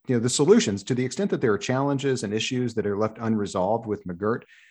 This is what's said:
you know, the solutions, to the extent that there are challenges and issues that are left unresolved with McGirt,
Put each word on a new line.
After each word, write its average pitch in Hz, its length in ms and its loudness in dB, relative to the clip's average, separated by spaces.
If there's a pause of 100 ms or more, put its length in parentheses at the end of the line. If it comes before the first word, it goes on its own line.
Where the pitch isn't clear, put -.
you 127 100 2
know, 113 40 2
the 123 100 0
solutions, 143 540 4
to 135 100 -2
the 127 100 0
extent 190 280 -4
that 160 80 -2
there 117 120 4
are 101 60 2
challenges 135 640 0
and 104 100 -4
issues 117 420 -2
that 104 120 -2
are 101 100 -2
left 110 240 0
unresolved 107 680 0
with 104 200 -4
McGirt, 98 360 -4 (280)